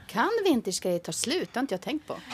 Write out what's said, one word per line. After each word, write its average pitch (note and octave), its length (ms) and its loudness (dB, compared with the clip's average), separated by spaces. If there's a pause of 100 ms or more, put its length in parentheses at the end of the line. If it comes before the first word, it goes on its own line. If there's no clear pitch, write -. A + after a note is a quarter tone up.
Kan B3 220 2 (140)
vintagegrejer G3 540 2
ta E3+ 140 -6
slut? C4+ 400 -2
Det - 60 -2
har B3 40 0
inte C4+ 120 -2
jag F3+ 60 -4
tänkt C#4+ 260 -4
på. - 100 -6 (180)